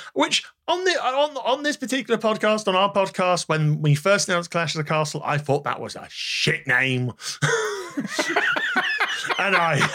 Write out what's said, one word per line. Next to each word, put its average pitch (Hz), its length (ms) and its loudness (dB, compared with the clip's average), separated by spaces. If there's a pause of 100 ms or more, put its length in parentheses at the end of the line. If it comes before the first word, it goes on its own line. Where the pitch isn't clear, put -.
(160)
which - 300 0 (220)
on 359 180 2
the, 370 80 4
on, 285 440 0
on 262 260 0
this 294 140 0
particular 240 420 -2
podcast, 214 500 0
on 190 60 2
our 196 180 4
podcast, 185 560 2
when 156 340 2
we 147 120 6
first 196 340 2
announced 175 220 -2
Clash 165 240 -2
of 160 40 -2
the 151 100 -4
Castle, 156 360 0
I 143 140 0
thought 143 260 0
that 123 160 -4
was 113 140 -10
a - 140 -14
shit - 580 -4
name. 127 500 0
<laughs> - 60 -20 (2250)
And 190 180 0
I, 165 180 2 (200)